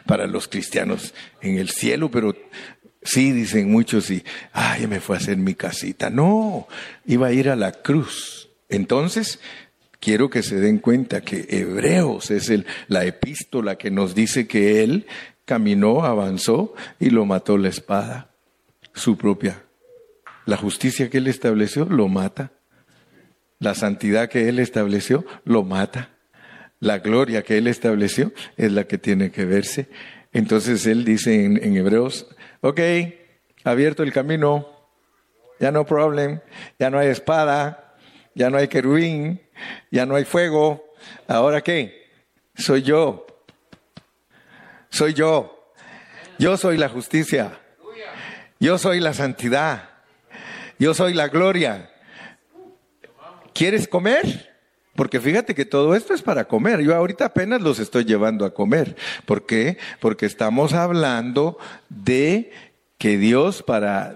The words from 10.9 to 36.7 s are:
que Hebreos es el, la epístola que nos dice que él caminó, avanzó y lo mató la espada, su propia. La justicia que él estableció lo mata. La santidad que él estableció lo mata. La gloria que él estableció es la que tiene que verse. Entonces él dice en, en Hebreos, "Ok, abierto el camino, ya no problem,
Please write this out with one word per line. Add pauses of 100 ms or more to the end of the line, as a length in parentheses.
que
Hebreos
es
el, (220)
la
epístola
que
nos
dice
que
él (400)
caminó,
avanzó (260)
y
lo
mató
la
espada, (640)
su
propia. (800)
La
justicia
que
él
estableció
lo
mata. (1080)
La
santidad
que
él
estableció (200)
lo
mata. (680)
La
gloria
que
él
estableció (240)
es
la
que
tiene
que
verse. (440)
Entonces
él
dice
en,
en
Hebreos, (360)
"Ok, (840)
abierto
el
camino, (920)
ya
no
problem, (400)